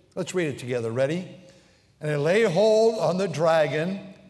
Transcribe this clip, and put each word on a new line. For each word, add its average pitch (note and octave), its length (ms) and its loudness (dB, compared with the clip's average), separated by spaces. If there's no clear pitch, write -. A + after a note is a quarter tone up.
Let's F#3 200 -8
read F3 140 0
it B2+ 100 -8
together. A#2+ 320 -4
Ready? C#3+ 380 -2
"And D3+ 100 -6
he D3+ 60 -2
laid F3 300 2
hold A3 520 4
on E3 200 0
the G3 100 -2
dragon, D#3+ 840 0